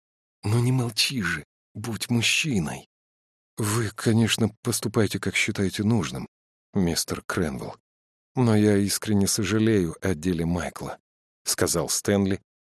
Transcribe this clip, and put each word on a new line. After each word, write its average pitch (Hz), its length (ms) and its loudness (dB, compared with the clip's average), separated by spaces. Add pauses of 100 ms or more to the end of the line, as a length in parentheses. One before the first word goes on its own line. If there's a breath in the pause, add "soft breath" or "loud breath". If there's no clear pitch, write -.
(440)
«Ну 113 180 2
не 123 80 2
молчи 127 520 -2
же, 80 220 -4 (300)
будь 107 360 -6
мужчиной». 113 760 0 (680)
«Вы, 107 380 -2
конечно, 113 560 2 (120)
поступайте, 110 560 0
как 95 160 -4
считаете 101 480 -2
нужным, 85 460 -2 (460)
мистер 87 520 0
Кренвелл, 73 500 -4 (580)
но 117 220 4
я 104 200 6
искренне 101 500 2
сожалею 104 760 2
о 95 140 0
деле 82 320 -2
Майкла», — 82 520 -6 (460)
сказал 85 440 0
Стэнли 101 520 0 (320)